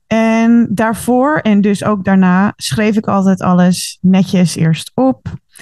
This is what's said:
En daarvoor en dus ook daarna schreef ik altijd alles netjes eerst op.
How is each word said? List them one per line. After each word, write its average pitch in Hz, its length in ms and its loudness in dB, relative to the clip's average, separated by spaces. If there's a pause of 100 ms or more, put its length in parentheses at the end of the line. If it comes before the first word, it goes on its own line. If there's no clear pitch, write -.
En 226 640 2
daarvoor 233 680 0
en 208 240 2
dus 202 220 0
ook 202 220 -2
daarna 190 500 2
schreef 214 400 -2
ik 214 120 -4
altijd 196 340 0
alles 180 600 0
netjes 180 540 2
eerst 160 380 -2
op. 254 340 -2 (340)